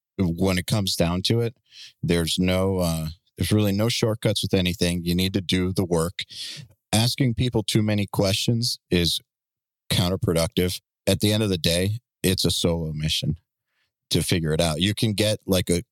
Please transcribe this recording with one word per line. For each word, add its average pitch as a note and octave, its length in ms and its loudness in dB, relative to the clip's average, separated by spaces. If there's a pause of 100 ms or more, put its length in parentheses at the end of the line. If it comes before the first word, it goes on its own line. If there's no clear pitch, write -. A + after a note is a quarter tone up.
(180)
when F2+ 400 0
it F2+ 80 -4
comes G#2 300 -2
down F2+ 260 0
to A#2 200 0
it, A#2 120 -4 (480)
there's E2+ 380 0
no, F#2 380 0
uh, E2 300 -2 (300)
there's F#2 140 0
really G#2+ 200 4
no G#2+ 160 0
shortcuts A2 540 -2
with - 120 -4
anything. F2+ 500 0
You E2+ 100 0
need F#2+ 200 0
to G2+ 60 0
do F#2 320 0
the G2 120 0
work. E2+ 400 2 (680)
Asking A#2 420 2
people A#2+ 280 0
too A2 200 2
many G#2 280 0
questions A2+ 680 0 (120)
is F2 300 2 (680)
counterproductive. F2+ 920 0 (260)
At G2 140 2
the G#2 120 2
end G#2+ 100 2
of G#2+ 80 0
the F2+ 80 0
day, F2+ 400 0 (240)
it's F#2 220 2
a F2 60 2
solo E2 420 -2
mission D2+ 440 -4 (760)
to E2+ 120 0
figure D#2+ 300 0
it D#2+ 80 0
out. D#2+ 180 0
You G2 160 0
can A2 200 0
get, G#2 320 0
like, F#2+ 240 0
a F2 220 0